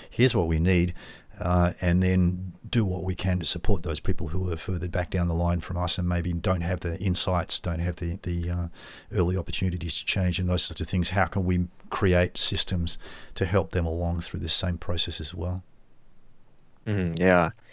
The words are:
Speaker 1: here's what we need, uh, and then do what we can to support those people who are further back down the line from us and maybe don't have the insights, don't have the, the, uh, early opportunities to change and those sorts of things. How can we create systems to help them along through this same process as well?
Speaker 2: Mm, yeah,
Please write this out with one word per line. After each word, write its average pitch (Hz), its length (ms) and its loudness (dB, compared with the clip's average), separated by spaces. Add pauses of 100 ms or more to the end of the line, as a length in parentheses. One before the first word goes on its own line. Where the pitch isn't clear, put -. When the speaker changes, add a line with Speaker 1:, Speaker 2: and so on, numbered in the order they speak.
(100)
Speaker 1:
here's 123 240 2
what 87 140 2
we 82 100 2
need, 87 360 4 (460)
uh, 87 400 4
and 90 220 2
then 92 500 2 (160)
do 113 160 2
what 90 200 -4
we 92 100 -2
can 90 240 0
to 85 80 -2
support - 380 6
those 80 160 -4
people 90 280 2
who 90 240 0
are 82 40 -2
further 90 320 -4
back 87 220 -2
down 87 180 0
the 85 60 0
line 87 260 0
from 87 160 -6
us 90 220 -2
and 87 100 0
maybe 87 240 0
don't 87 300 0
have 87 180 -2
the 82 200 -4
insights, 90 600 0
don't 85 180 -4
have 85 180 -2
the, 85 260 -4
the, 87 280 -2
uh, 87 180 -2 (440)
early 90 240 2
opportunities 87 640 -2
to - 60 -8
change 90 340 0
and 92 100 0
those 90 160 2
sorts - 160 -2
of 78 80 -4
things. 87 220 0
How 92 160 2
can 95 180 -2
we 90 240 2 (220)
create 90 460 2
systems - 640 0 (360)
to 98 120 0
help 87 240 0
them 85 160 0
along 85 340 -2
through 90 200 -6
this 87 120 -4
same 87 260 0
process - 420 -2
as 80 140 -10
well? 90 280 -6 (1200)
Speaker 2:
Mm, 90 320 -2
yeah, 87 320 6 (220)